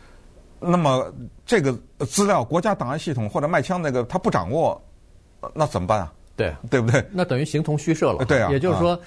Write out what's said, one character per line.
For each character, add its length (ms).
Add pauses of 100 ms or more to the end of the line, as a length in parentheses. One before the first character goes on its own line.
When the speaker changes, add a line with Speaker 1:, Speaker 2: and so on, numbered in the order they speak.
(600)
Speaker 1:
那 160
么 380 (320)
这 160
个 100 (340)
资 200
料， 180
国 160
家 160
档 140
案 100
系 140
统 160
或 100
者 80
卖 140
枪 200
那 80
个 140
他 160
不 100
掌 220
握， 300 (580)
呃， 160
那 100
怎 160
么 60
办 140
啊？ 120 (220)
Speaker 2:
对。 180 (160)
Speaker 1:
对 120
不 100
对？ 180
Speaker 2:
那 140
等 160
于 60
形 180
同 140
虚 160
设 180
了。 140
Speaker 1:
对 160
啊。 100
Speaker 2:
也 80
就 140
是 60
说， 120
Speaker 1:
啊。 160